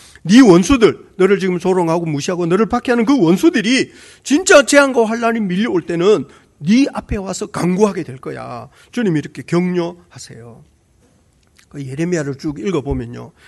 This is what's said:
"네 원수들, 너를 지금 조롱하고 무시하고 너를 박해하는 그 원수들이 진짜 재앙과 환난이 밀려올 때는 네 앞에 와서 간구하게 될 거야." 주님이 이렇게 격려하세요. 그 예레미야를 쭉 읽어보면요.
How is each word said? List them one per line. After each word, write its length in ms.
"네 180
원수들, 760
너를 240
지금 180
조롱하고 480
무시하고 420
너를 180
박해하는 400
그 120
원수들이 760
진짜 420
재앙과 400
환난이 340
밀려올 460
때는 400
네 340
앞에 240
와서 320
간구하게 560
될 140
거야." 500
주님이 280
이렇게 220
격려하세요. 1200
그 180
예레미야를 500
쭉 240
읽어보면요. 720